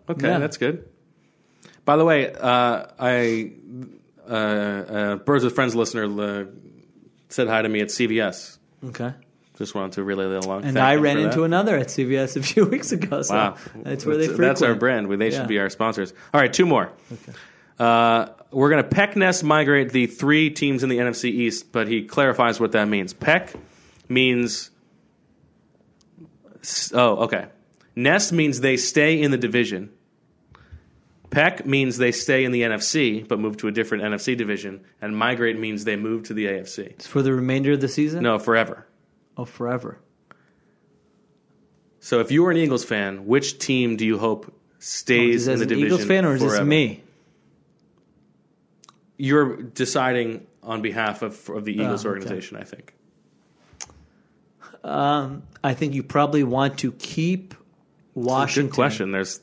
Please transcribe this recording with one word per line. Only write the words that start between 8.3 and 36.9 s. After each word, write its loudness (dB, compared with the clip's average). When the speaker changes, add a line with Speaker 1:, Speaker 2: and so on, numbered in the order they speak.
Speaker 2:
Okay. -8
Speaker 1:
Just -8
wanted -6
to -6
relay -2
that -2
along. -6
Speaker 2:
And -2
Speaker 1:
Thank 4
Speaker 2:
I 6
Speaker 1:
him 4
Speaker 2:
ran 2
Speaker 1:
for 0
Speaker 2:
into 0
Speaker 1:
that. 2
Speaker 2:
another 2
at -2
C -4
V 0
S -2
a -4
few 4
<laughs> 0
weeks -4
ago. -4
So -2
Speaker 1:
Wow. 2
Speaker 2:
that's -8
where 0
they 0
Speaker 1:
That's, -4
that's 4
our 4
Speaker 2:
frequent. -6
Speaker 1:
brand. 0
We, -2
they 0
Speaker 2:
Yeah. -2
Speaker 1:
should -4
be 0
our 0
sponsors. -4
All 4
right, 4
two 4
more. 2
Speaker 2:
Okay. -18
Speaker 1:
Uh, 4
we're 4
gonna 4
peck 2
nest 2
migrate 4
the 2
three 2
teams 0
in -2
the 0
N 0
F -2
C -2
East, -4
but -2
he -2
clarifies 2
what 0
that 2
means. -2
Peck 0
means 0
s-, -6
oh, 2
okay. -4
Nest 2
means 0
they 2
stay 2
in 2
the 2
division. -2
Peck 2
means 0
they 4
stay 0
in 0
the 0
N 0
F -4
C 0
but -4
move -2
to -6
a -2
different -2
N -2
F -8
C -2
division, -6
and -8
migrate 0
means -6
they -2
move -6
to -12
the -4
A -4
F -16
C. -14
Speaker 2:
It's -16